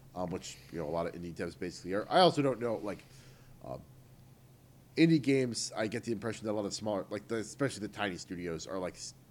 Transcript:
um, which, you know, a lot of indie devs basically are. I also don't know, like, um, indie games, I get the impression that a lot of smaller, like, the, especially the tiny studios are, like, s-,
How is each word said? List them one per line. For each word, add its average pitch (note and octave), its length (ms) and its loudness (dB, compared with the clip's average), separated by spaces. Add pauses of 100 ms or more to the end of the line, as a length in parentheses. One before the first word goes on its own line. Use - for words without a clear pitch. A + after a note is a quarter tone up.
(160)
um, F2+ 140 -4
which, - 260 -6 (160)
you E2 80 -6
know, D2+ 80 -2
a - 20 -4
lot E2+ 180 0
of - 80 -6
indie E2+ 200 -8
devs E2+ 240 -6
basically F2+ 320 -6
are. G2+ 180 0
I F3 120 6
also D3+ 200 6
don't B2+ 200 2
know, A2+ 200 -2
like, G2 220 -6 (640)
um, C2 140 -10 (1120)
indie D#3+ 260 8
games, B2+ 540 2
I A2 120 0
get A2 180 -6
the A#2 80 0
impression G#2+ 320 -4
that G#2+ 80 0
a - 0 -
lot G#2 120 0
of F#2+ 80 -4
smaller, G#2 360 -2
like, G2+ 180 -6
the, A2+ 80 -4
especially A2+ 460 -2
the G2+ 120 -6
tiny G2+ 220 -2
studios E2+ 500 -6
are, F#2+ 140 -6
like, F2 160 -4
s-, - 180 -14 (180)